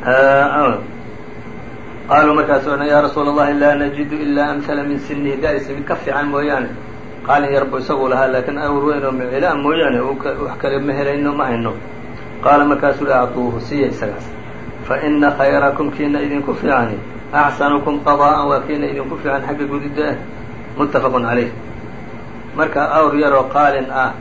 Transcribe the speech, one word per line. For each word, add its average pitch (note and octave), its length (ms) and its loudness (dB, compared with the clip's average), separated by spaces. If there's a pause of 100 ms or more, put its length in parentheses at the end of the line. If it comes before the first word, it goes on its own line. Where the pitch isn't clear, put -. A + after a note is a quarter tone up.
Ee, C#3 640 4 (1400)
qaaluu D3+ 280 6
markaasu C#3+ 360 2
odhan, C#3+ 160 0
"يا D3 140 6
رسول C#3+ 260 0
الله، C#3+ 240 2
لا D3 240 4
نجد C#3+ 380 -2
إلا D3 380 0
أمثل C#3+ 260 -4 (120)
من C#3+ 80 -2
سنه." C#3+ 440 -2
Da'diisa C#3+ 320 -2
mid C#3+ 100 -6
ka E3 120 -2
fiican C#3+ 340 -2
mooyaane. C#3+ 400 -2 (580)
Qaalin C#3+ 240 4
yar C#3 140 2
buu C3 120 -4
isagu C3 300 0
lahaa, B2+ 200 4
laakiin B2+ 300 0
awr C#3+ 280 0
weyn D3 200 0
oo C3+ 60 0
micila C3 440 0
mooyaane, C#3+ 460 2
uu C3+ 140 -2
ka, C3+ 140 -4 (140)
wax C3+ 180 -6
kale C#3 180 0
ma C#3+ 140 -2
helayno, C#3+ 400 0
ma C#3+ 120 0
hayno. A#2 280 -2 (680)
Qaala D3 220 6
markaasuu C#3+ 380 2
yidhi, C3+ 100 2
"أعطوه، B2 460 0
siiya C#3 280 -2
isagaas. - 380 -6 (600)
فإن D3 340 0 (180)
خيركم، C#3+ 580 2
kiina D3 240 0
idinku C#3+ 320 -2
fiicani, B2 440 0 (360)
أحسنكم C#3+ 720 2
قضاء، D3 320 4 (100)
waa C#3 200 2
kiina D3 180 -2
idinku C#3 320 -4
fiican C#3 240 -2
xagga C#3+ 240 -4
gudidda C#3+ 460 -4
ah." B2+ 60 -4 (600)
متفق C3+ 380 2 (160)
عليه. A#2 200 0 (1000)
Marka D3+ 320 0
awr D3 320 4
yar D3 160 4
oo C3+ 160 4
qaalin C#3 400 2
ah C3 320 0